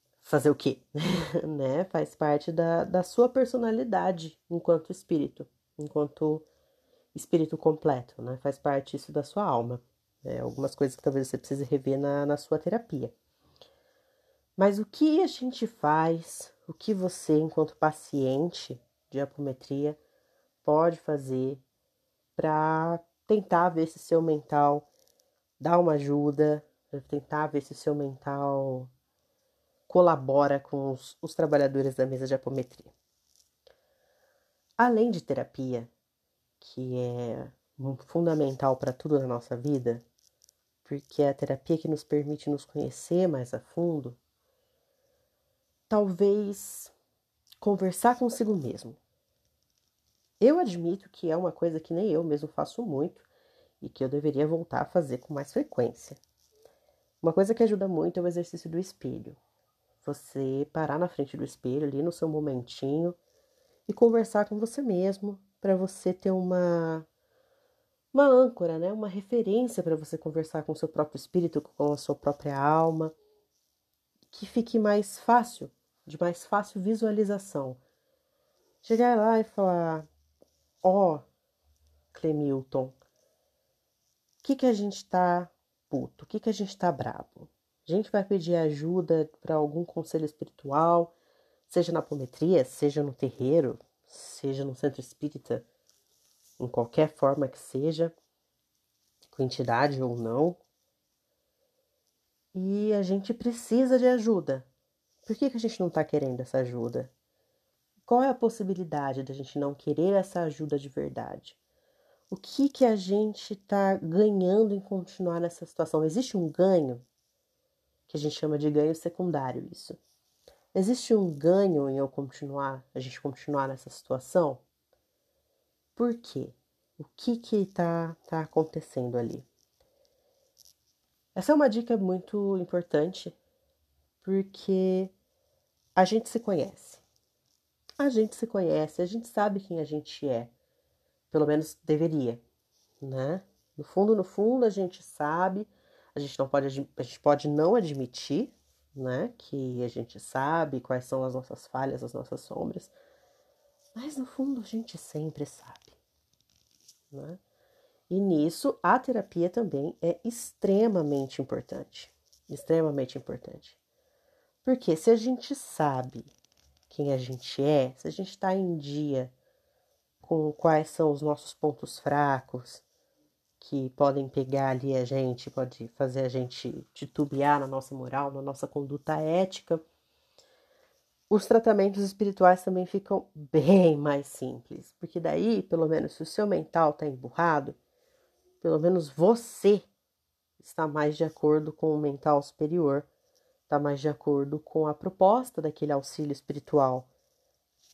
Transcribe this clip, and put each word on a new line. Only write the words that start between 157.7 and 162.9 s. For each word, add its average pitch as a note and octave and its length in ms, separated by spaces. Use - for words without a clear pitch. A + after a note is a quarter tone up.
E F#3 100
nisso, E3+ 640
a G3 160
terapia G3+ 500
também E3 540
é E3+ 200
extremamente F#3+ 1160
importante. - 720
Extremamente D3 640